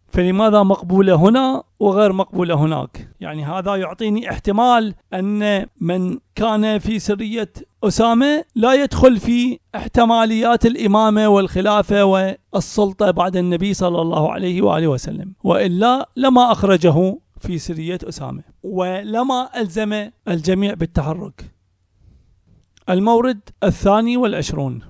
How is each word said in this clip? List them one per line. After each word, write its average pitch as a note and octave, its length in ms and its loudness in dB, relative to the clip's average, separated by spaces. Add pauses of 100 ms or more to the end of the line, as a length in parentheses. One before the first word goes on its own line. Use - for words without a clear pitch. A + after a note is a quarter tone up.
فلماذا G3+ 540 2
مقبولة F#3+ 520 2
هنا C4 480 4 (180)
وغير G3+ 320 2
مقبولة F#3 420 -2
هناك؟ D3 540 -2 (120)
يعني D#3 240 -10
هذا F#3 320 -4
يعطيني G#3 540 -4
احتمال A3 640 0 (200)
أن G3+ 520 -2 (140)
من F3+ 380 -4 (160)
كان G#3+ 440 0
في G#3 200 -4
سرية G#3 540 -6 (320)
أسامة A#3 600 2 (100)
لا B3 200 2
يدخل C4 420 4
في A#3+ 420 -2 (160)
احتماليات A3+ 920 2
الإمامة G#3+ 640 2
والخلافة G3+ 760 2
والسلطة F#3+ 1080 -2
بعد F3+ 260 -2
النبي F3+ 380 -2
صلى F3 280 -2
الله E3 300 -2
عليه F#3 300 -4
وآله E3 260 2
وسلم، F#3+ 440 -6 (120)
وإلا G3+ 720 0
لما B3 360 4
أخرجه F#3 640 2 (220)
في F3 180 -6
سرية E3 400 -8 (100)
أسامة C3+ 340 -12 (200)
ولما G#3+ 1000 -4
ألزم G#3 500 -4 (180)
الجميع F#3 460 -2
بالتحرك. E3 760 -6 (1400)
المورد A3+ 500 2 (240)
الثاني A3 520 2
والعشرون، D3+ 720 -4